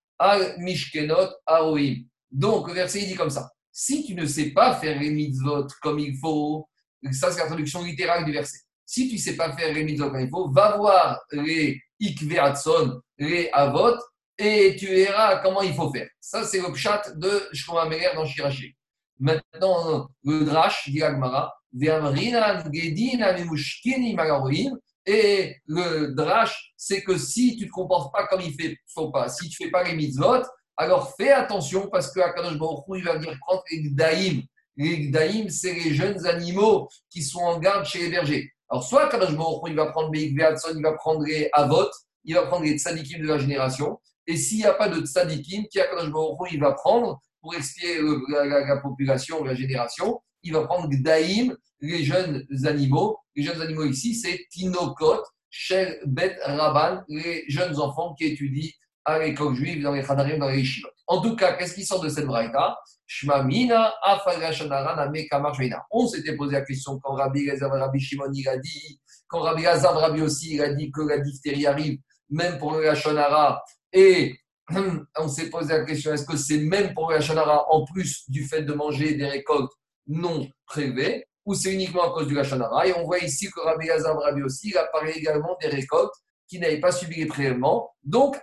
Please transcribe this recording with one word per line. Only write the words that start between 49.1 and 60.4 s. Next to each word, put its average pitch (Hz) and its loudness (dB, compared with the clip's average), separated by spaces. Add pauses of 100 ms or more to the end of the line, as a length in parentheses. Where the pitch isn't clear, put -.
la 131 -4
génération, 135 -2 (220)
il 165 -8
va 156 2
prendre 170 -2
gdaïm, 160 2 (240)
les 156 -4
jeunes 160 0 (200)
animaux. 147 2 (180)
Les 147 -4
jeunes 165 -4
animaux 156 -4
ici, 147 -2
c'est 180 -6
Tinokot, 175 0 (260)
Shel 185 -2
Bet 170 -2
Rabban, 151 2
les 156 -6
jeunes 147 -2
enfants 156 -4
qui 160 -4
étudient 143 -4 (340)
à 156 2
l'école 147 -2
juive, 147 -4
dans 143 0
les 139 -2
Khadarim, 143 0
dans 139 0